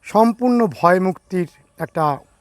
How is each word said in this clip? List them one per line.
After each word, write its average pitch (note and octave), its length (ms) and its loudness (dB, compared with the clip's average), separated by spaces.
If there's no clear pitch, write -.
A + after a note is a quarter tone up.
সম্পূর্ণ A#3 540 2
ভয় F3+ 280 2
মুক্তির F3+ 420 -6
একটা D#3+ 260 -4